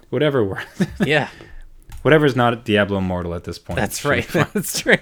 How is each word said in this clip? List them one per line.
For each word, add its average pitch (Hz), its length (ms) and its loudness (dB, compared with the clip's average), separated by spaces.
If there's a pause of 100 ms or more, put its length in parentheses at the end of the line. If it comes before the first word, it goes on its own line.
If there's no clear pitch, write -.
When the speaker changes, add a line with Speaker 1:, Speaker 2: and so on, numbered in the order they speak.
(100)
Speaker 1:
Whatever 135 340 2
works. - 460 -6
<laughs> - 140 -2
Speaker 2:
Yeah. 143 240 0 (720)
Speaker 1:
Whatever's 147 320 6
not 120 300 2
Diablo 101 340 2
Immortal 90 360 -4
at 87 100 -10
this 87 160 -10
point - 180 -8
Speaker 2:
That's 104 220 -4
Speaker 1:
should 143 80 -4
be 139 80 2
Speaker 2:
right. 117 80 -2
<laughs> - 20 -12
Speaker 1:
fine. 151 260 0
Speaker 2:
That's - 320 -6
right. - 180 2